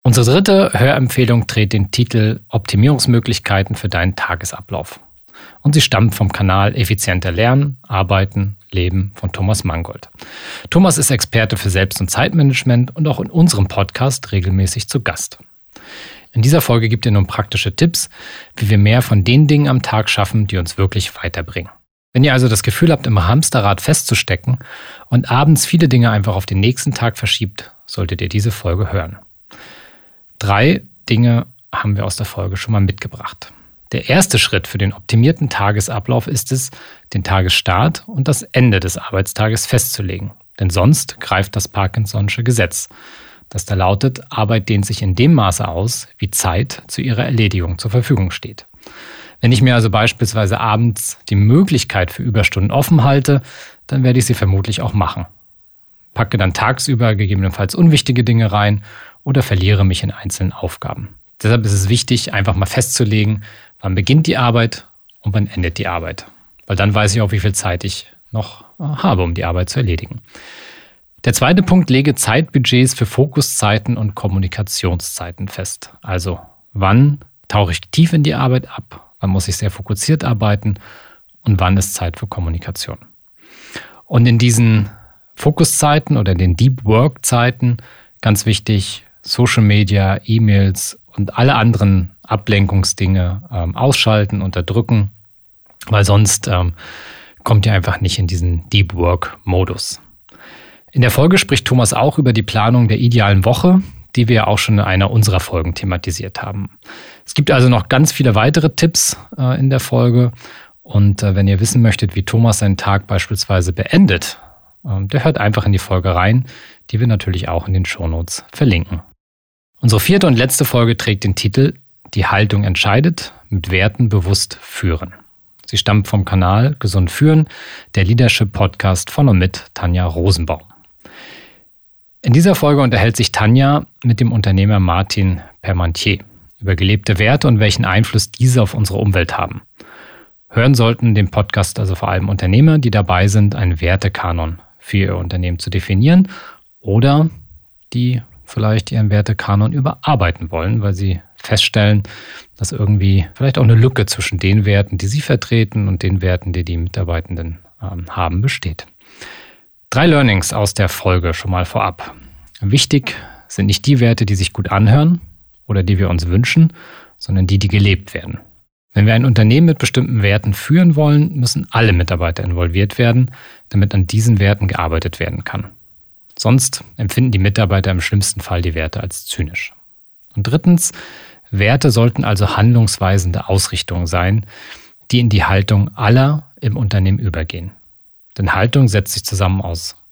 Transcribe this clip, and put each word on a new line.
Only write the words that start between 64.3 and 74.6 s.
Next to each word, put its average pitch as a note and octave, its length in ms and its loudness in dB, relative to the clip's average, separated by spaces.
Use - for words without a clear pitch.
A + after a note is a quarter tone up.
Arbeit A#2 480 0
und G2+ 140 -4
wann G2+ 120 0
endet E2+ 300 -6
die G#2 100 -6
Arbeit. E2 400 -8
Weil G2 100 -4
dann G2+ 180 2
weiß G#2 200 2
ich A#2+ 60 0
auch, G2+ 100 0
wie G2+ 100 -2
viel A2 140 -2
Zeit F2 300 -4
ich - 220 -10
noch, - 320 -10
äh, E3+ 40 -8
habe, C#3+ 380 -2
um E2+ 120 -2
die E2+ 100 -6
Arbeit F2 240 -2
zu - 120 -4
erledigen. F2+ 420 -4
Der A#2+ 100 2
zweite F3 280 4
Punkt, F#3 280 4
lege C#3 240 2
Zeitbudgets B2+ 800 2
für - 100 -2
Fokuszeiten A#2 920 -2
und G#2 160 -4
Kommunikationszeiten F#2 1300 -4